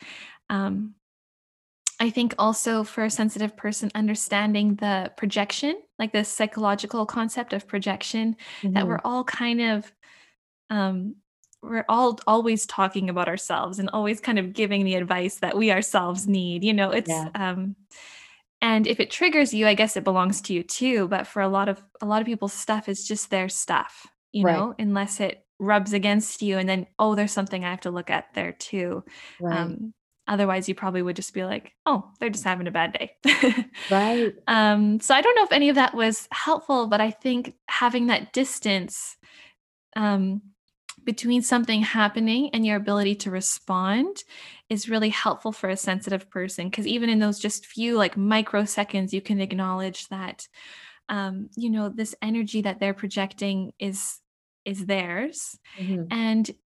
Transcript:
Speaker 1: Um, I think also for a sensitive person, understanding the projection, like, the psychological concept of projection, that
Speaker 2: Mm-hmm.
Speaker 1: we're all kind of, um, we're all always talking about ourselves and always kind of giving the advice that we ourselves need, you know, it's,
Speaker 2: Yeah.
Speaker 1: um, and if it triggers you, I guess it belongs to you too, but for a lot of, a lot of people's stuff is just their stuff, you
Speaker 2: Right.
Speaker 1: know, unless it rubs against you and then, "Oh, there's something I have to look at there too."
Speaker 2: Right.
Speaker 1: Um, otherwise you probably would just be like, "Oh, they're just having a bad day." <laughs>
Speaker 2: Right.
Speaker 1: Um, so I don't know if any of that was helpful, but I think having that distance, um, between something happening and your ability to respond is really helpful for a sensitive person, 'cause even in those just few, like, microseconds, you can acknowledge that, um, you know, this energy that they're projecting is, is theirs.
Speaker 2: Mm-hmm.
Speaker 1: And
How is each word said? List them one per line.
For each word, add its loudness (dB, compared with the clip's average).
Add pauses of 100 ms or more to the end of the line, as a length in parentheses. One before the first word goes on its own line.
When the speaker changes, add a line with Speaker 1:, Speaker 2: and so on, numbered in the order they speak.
(500)
Speaker 1:
Um, -2 (1080)
I 2
think 0
also 2
for -4
a 2
sensitive -2
person, -4
understanding 2
the -2
projection, -2 (180)
like, -4
the 2
psychological -2
concept -4
of -6
projection, -2 (380)
that 2
Speaker 2:
Mm-hmm. 0
Speaker 1:
we're 0
all 0
kind -2
of, -2 (800)
um, -2 (460)
we're -4
all 4
always 4
talking 0
about 0
ourselves -4
and -4
always -2
kind 0
of -2
giving 2
the 0
advice -2
that -2
we 4
ourselves 0
need, 0
you 4
know, 2
it's, 0
Speaker 2:
Yeah. -10
Speaker 1:
um, -4 (840)
and 4
if 0
it 0
triggers 2
you, 4
I 8
guess 2
it -4
belongs 2
to -4
you 0
too, 0
but 0
for -4
a 2
lot 2
of, -4 (200)
a -4
lot 2
of -4
people's -4
stuff -4
is -6
just -6
their 0
stuff, -4 (260)
you 0
Speaker 2:
Right. 4
Speaker 1:
know, 2
unless -2
it -6 (140)
rubs 2
against 2
you 0
and 0
then, 0 (120)
"Oh, 4
there's 0
something -4
I -4
have -8
to -6
look -6
at -4
there -4
too." -6 (340)
Speaker 2:
Right. -2
Speaker 1:
Um, -10 (340)
otherwise 0
you -2
probably -2
would -4
just -10
be -4
like, -8 (120)
"Oh, 0 (100)
they're -2
just -6
having -2
a -6
bad 0
day." -8
<laughs> 2 (180)
Speaker 2:
Right. 2 (140)
Speaker 1:
Um, 4
so 4
I 6
don't 6
know 8
if 0
any 6
of 4
that 4
was 0
helpful, 0
but 4
I 2
think -2 (140)
having 2
that 0
distance, -2 (800)
um, 0 (640)
between 2
something 2
happening 2
and 2
your 2
ability 2
to -6
respond 0 (460)
is -4
really 2
helpful -2
for -4
a -2
sensitive -4
person, -6
'cause -4
even 0
in 4
those 2
just -4
few, -2
like, 2
microseconds, 0
you -2
can 0
acknowledge -4
that, -10 (640)
um, -4
you -2
know, 0
this -6
energy 0
that -2
they're 0
projecting -4
is, -6 (460)
is -6
theirs. -4 (200)
Speaker 2:
Mm-hmm. -4
Speaker 1:
And 0 (200)